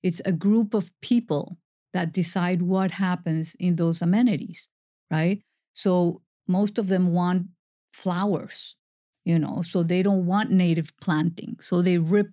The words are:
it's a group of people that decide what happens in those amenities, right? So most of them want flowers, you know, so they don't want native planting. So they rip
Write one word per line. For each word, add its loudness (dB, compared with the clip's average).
it's -2
a -2
group 2
of -2
people -2
that -2
decide 0
what 0
happens -2
in 0
those 0
amenities, 0
right? 0
So 0
most 0
of -2
them 2
want 0
flowers, -4
you 2
know, -2
so -2
they 0
don't 2
want 0
native 2
planting. -2
So -2
they 2
rip 2